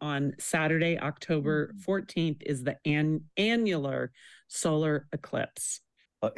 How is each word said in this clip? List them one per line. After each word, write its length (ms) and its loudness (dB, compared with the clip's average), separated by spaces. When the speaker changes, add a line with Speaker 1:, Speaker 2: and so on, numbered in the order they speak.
Speaker 1:
on 380 0
Saturday, 580 2
October 720 0
Speaker 2:
Mm-hmm. 120 -12
Speaker 1:
fourteenth, 640 -2
is 220 -2
the 220 -2
an-, 400 2
annular 760 0
solar 640 2
eclipse. 680 -6
Speaker 3:
Uh, 160 4